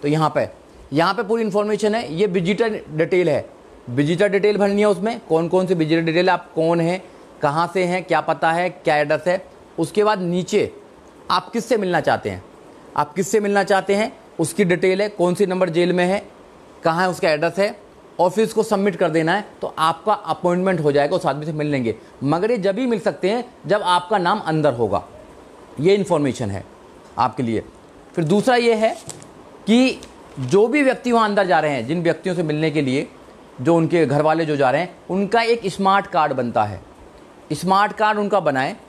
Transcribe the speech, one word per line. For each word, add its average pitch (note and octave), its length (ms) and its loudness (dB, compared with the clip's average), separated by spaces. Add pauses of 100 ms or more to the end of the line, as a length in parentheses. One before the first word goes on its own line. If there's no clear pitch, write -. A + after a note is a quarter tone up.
तो - 60 -2
यहाँ D3+ 220 2
पे, A#2+ 180 -2 (440)
यहाँ E3 220 2
पे A#3+ 100 -4
पूरी A3+ 180 -2
information G#3 520 0
है। D#3+ 200 -6
ये F#3+ 140 0
visitor G3 520 -2 (100)
detail E3 380 0
है, C3 160 0 (460)
Visitor D#3+ 380 2
detail G3 300 2
भरनी G3+ 220 2
है G#3 80 4
उसमें, G#3 320 -2
कौन D#3+ 280 0
कौन F#3 180 2
सी F#3 80 0
visitor E3 280 0
डिटेल, E3+ 280 2
आप F3 240 -2
कौन E3 260 2
हैं, F3 220 -2 (400)
कहाँ D#3+ 320 0
से F#3 100 2
हैं, F3+ 200 -2
क्या D#3+ 180 0
पता D#3+ 300 0
है, F3 180 0
क्या D#3+ 260 0
address D3 300 0
है। F3+ 180 -2 (340)
उसके F3+ 260 0
बाद G#3 160 2
नीचे F3 500 -2 (600)
आप F3+ 220 -2
किससे A#3 240 -2
मिलना F#3 260 0
चाहते A#2 280 0
हैं, F#2 120 -10 (540)
आप D3 180 -4
किससे G3 260 0
मिलना G3+ 240 0
चाहते G3 300 0
हैं G#3+ 180 -2 (260)
उसकी E3+ 260 0
डिटेल F#3 380 2
है, G#3+ 80 -2
कौन F3+ 240 0
सी G3+ 120 2
नंबर F#3 240 0
जेल F3 220 2
में F3+ 120 2
है, F#3+ 180 -2 (640)
कहाँ E3 180 0
है F#3 80 2
उसका E3+ 200 0
एड्रेस D#3+ 280 0
है, G#3 160 0 (440)
और F3 120 2
फिर G#3+ 140 2
इसको A3 180 -2
सबमिट G3+ 340 0
कर F3 140 0
देना D#3+ 220 0
है G3+ 120 -2 (180)
तो - 160 -8
आपका D#3+ 340 0
अपॉइंटमेंट F3+ 680 -2
हो D3 120 2
जाएगा, D3 240 2
उस F3 100 -2
आदमी D3 200 -4
से E3 60 -6
मिल D3+ 140 -4
लेंगे। B2+ 280 -2 (300)
मगर E3+ 260 0
ये B3 80 2
जब F#3+ 200 -2
ही C4 80 -2
मिल A#3 140 -2
सकते F#3+ 300 -2
हैं A#3 140 -2 (220)
जब G3 180 0
आपका F3+ 340 2
नाम F#3 220 2
अंदर D#3 340 0
होगा, G#2 280 0 (800)
ये F#3+ 140 4
information D3 560 -2
है G2 140 -8 (540)
आपके B2 240 0
लिए। A2+ 200 -2 (520)
फिर E3+ 100 -2
दूसरा G3+ 320 2
ये A#3 200 2
है A3 180 0 (720)
कि A#3+ 340 4 (400)
जो E3+ 260 4
भी C#4+ 160 0
व्यक्ति A#3+ 300 0
वहाँ A3+ 160 2
अंदर G3+ 180 0
जा F3 140 4
रहे D3+ 120 0
हैं, A#2+ 140 -4
जिन E3 160 -2
व्यक्तियों E3+ 320 -2
से F3 80 -2
मिलने D#3 280 0
के D3 120 0
लिए C3+ 240 -2 (520)
जो D3+ 180 2
उनके E3 300 2
घर D3 160 0
वाले D#3+ 240 2
जो D3 100 -2
जा C3+ 140 2
रहे C#3 100 0
हैं, F3 160 -8 (140)
उनका G3+ 320 0
एक A#3 260 0
smart G3 400 0
card D3+ 240 0
बनता A#2+ 320 0
है। G#2 160 -8 (720)
Smart F#3+ 420 0
card G#3+ 240 0
उनका G3+ 220 2
बनाएं, D3 340 0 (140)